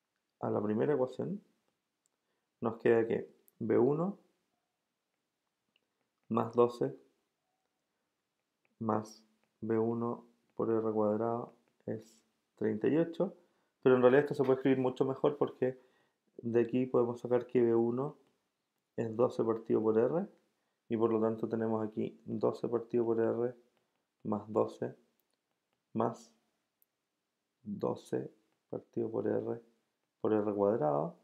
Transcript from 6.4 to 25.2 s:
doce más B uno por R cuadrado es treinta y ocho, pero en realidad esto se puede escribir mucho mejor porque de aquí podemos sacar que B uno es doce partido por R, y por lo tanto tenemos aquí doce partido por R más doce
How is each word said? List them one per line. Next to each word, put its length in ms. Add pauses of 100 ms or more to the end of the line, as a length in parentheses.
doce 440 (1800)
más 420 (380)
B 180
uno 480 (280)
por 160
R 220
cuadrado 600 (300)
es 340 (380)
treinta 320
y 80
ocho, 380 (480)
pero 140
en 60
realidad 220
esto 100
se 80
puede 140
escribir 220
mucho 260
mejor 320
porque 420 (600)
de 240
aquí 240
podemos 340
sacar 260
que 160
B 120
uno 420 (800)
es 180
doce 300
partido 380
por 160
R, 280 (640)
y 60
por 160
lo 80
tanto 260
tenemos 400
aquí 380
doce 420
partido 380
por 160
R 340 (720)
más 260
doce 440 (1000)